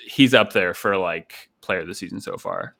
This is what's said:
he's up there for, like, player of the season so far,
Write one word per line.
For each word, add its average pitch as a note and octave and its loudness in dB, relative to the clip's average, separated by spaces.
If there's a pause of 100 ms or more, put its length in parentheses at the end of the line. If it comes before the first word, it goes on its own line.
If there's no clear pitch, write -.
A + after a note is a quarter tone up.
he's C3 4
up A2 6
there F2+ 0
for, G2+ 0
like, E2+ -6 (140)
player F#2 -4
of D#2+ -10
the F2+ -10
season F#2 -10
so - -10
far, - -8